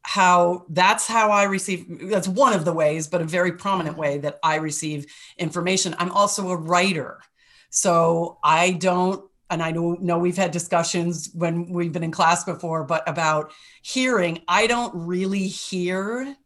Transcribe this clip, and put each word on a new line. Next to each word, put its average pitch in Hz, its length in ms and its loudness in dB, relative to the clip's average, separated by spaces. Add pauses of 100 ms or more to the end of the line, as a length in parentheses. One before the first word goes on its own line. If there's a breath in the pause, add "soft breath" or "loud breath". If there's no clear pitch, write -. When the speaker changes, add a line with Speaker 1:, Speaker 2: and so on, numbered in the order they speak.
Speaker 1:
how, 180 640 4
that's 185 380 4
how 220 240 2
I 202 140 4
receive, 185 640 -4
that's 190 180 0
one 233 240 4
of 170 120 0
the 170 80 0
ways, 156 360 0
but 175 140 -2
a - 20 -2
very 175 280 0
prominent 175 420 -4
Speaker 2:
Mm-hmm. 151 60 -12
Speaker 1:
way 143 180 -2
that 143 240 -6
I 156 140 2
receive 151 500 -6 (320 loud breath)
information. 180 600 -2
I'm 180 140 -2
also 202 380 2
a 180 60 -2
writer. 170 640 0 (500 soft breath)
So 170 760 2
I 165 280 4
don't, 180 520 0 (260)
and 165 120 -2
I 165 100 -2
know, 170 220 -2
know 175 240 0
we've 175 180 0
had 185 160 0
discussions 170 800 -2
when 170 380 -2
we've 175 200 -2
been 165 120 -4
in 160 60 -4
class 170 340 2
before, 160 400 -4
but 160 240 -2
about 156 440 -2 (300 loud breath)
hearing, 214 640 0
I 202 200 2
don't 240 280 -2
really 190 540 -2
hear. 196 960 -6